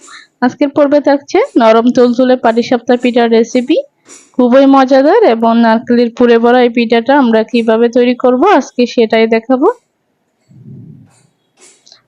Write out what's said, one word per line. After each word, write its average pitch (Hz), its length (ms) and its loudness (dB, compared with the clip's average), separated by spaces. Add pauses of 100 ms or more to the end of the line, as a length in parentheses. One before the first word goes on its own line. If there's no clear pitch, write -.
(440)
আজকের 254 320 -2
পর্বে 294 260 0
থাকছে 285 360 -2 (220)
নরম 226 340 2
তুলতুলে 247 500 0
পাটিসাপটা 240 600 -2
পিঠার 240 320 0
রেসিপি। 247 420 -2 (560)
খুবই 254 320 2 (100)
মজাদার 269 460 2 (120)
এবং 226 200 -2 (100)
নারকেলের 233 540 0
পুরে 240 260 2
ভরা 240 200 2
এই 240 120 0
পিঠাটা 233 380 -2 (100)
আমরা 226 180 0 (100)
কিভাবে 233 440 0
তৈরি 247 280 0
করব, 254 180 0 (160)
আজকে - 240 -4 (120)
সেটাই 226 340 0
দেখাবো। 247 400 -2 (2500)